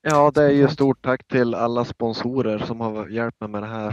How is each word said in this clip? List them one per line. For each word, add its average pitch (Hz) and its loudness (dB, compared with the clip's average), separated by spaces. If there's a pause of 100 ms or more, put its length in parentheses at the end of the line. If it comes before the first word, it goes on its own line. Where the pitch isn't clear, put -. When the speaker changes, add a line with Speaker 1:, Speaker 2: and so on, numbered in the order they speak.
Speaker 1:
Ja, 147 4
det 151 4
är 143 6
ju 143 4
Speaker 2:
Spontant. 143 6
Speaker 1:
stort 139 0
tack 131 -4
till 120 0
alla 120 -2
sponsorer 117 -4
som 113 -8
har 107 -6
hjälpt 117 -6
mig 107 -10
med 104 -8
det 107 -10
här. 110 -8